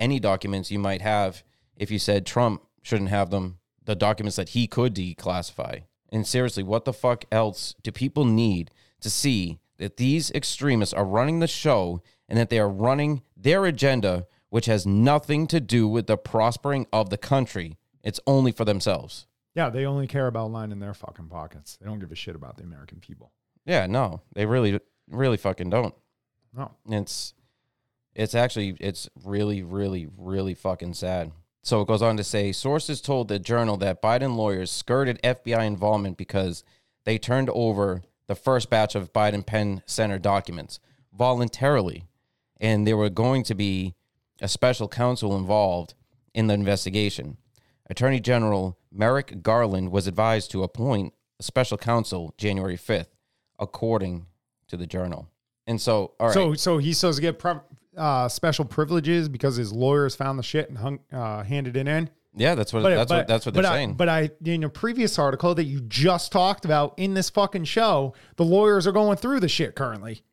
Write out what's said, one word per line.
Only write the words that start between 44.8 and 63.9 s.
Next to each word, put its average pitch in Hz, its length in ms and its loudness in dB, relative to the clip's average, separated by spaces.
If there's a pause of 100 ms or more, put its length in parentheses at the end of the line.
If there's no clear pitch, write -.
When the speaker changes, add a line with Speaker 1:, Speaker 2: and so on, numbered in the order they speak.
Speaker 1:
counsel 120 500 0
involved 95 560 0 (400)
in 110 140 2
the 104 80 4
investigation. 98 840 -2 (520)
Attorney 131 300 0
General 104 580 0 (140)
Merrick 107 520 0
Garland 101 480 2
was 95 160 0
advised 107 440 0
to 95 120 -2
appoint 104 500 -2 (260)
a - 40 -14
special 127 340 -2
counsel 98 600 -2
January 95 400 -2
fifth, 90 380 -4 (440)
according 95 640 -4 (420)
to 90 100 -10
the 87 100 -8
Journal. 87 420 -8 (380)
And 113 120 -2
so, 107 400 0
all 117 80 2
right. 110 60 2
Speaker 2:
So, 180 220 4
so 170 240 0
he's 151 180 0
supposed 170 200 2
to 143 40 -4
get 165 180 -2
pre-, 175 140 -2 (440)
uh, 135 320 0
special 156 360 0
privileges 156 640 0
because 131 280 0
his 113 160 -2
lawyers 135 420 2
found 135 240 -4
the 120 40 -6
shit 151 260 -4
and 127 80 -12
hung, 135 220 -6 (120)
uh, 110 320 -6
handed 127 340 -4
it 135 100 -2
in? 156 220 -2 (240)
Speaker 1:
Yeah, 147 220 2
that's 107 160 -2
what, 113 120 0
Speaker 2:
But, 185 120 6
Speaker 1:
that's 120 140 2
Speaker 2:
but, 175 80 4
Speaker 1:
what, 160 100 0
that's 113 180 2
what 123 100 -2
Speaker 2:
but 180 80 4
Speaker 1:
they're 185 80 4
Speaker 2:
I, 160 40 2
Speaker 1:
saying. 139 200 -2